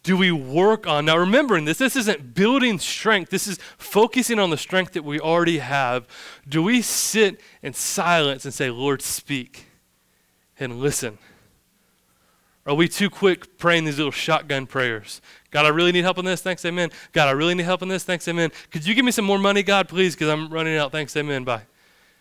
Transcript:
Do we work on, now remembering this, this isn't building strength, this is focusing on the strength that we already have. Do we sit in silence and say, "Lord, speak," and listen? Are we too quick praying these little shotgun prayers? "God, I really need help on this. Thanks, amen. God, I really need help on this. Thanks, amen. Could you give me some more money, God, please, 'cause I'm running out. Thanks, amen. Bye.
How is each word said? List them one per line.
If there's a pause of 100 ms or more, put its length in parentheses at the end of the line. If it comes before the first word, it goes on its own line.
Do
we
work
on,
now
remembering
this,
this
isn't
building
strength,
this
is (180)
focusing
on
the
strength
that
we
already
have. (400)
Do
we
sit (200)
in
silence
and
say,
"Lord,
speak," (920)
and
listen? (1500)
Are
we
too
quick
praying
these
little
shotgun
prayers? (300)
"God,
I
really
need
help
on
this.
Thanks,
amen. (200)
God,
I
really
need
help
on
this.
Thanks,
amen. (200)
Could
you
give
me
some
more
money,
God,
please,
'cause
I'm
running
out.
Thanks,
amen.
Bye. (580)